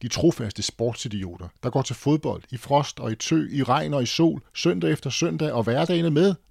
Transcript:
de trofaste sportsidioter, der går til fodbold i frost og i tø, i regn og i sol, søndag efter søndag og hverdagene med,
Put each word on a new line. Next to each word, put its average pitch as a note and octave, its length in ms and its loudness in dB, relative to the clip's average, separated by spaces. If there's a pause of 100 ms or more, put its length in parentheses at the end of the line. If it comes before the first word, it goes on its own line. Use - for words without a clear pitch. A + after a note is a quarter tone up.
de B2 60 -6
trofaste A2+ 540 0
sportsidioter, G#2 840 -6 (140)
der B2+ 80 -2
går C3+ 120 2
til - 140 -8
fodbold C#3+ 540 0
i B2+ 60 -10
frost - 440 0
og A2 120 -4
i - 20 -6
tø, D#3+ 360 0
i C#3+ 120 0
regn D3 320 0
og C#3 80 2
i A#2 40 0
sol, D#3+ 360 2 (120)
søndag E3+ 380 0
efter C#3+ 180 -4
søndag D#3 420 -2
og A#2 100 0
hverdagene E3+ 480 2
med, F3 240 4 (160)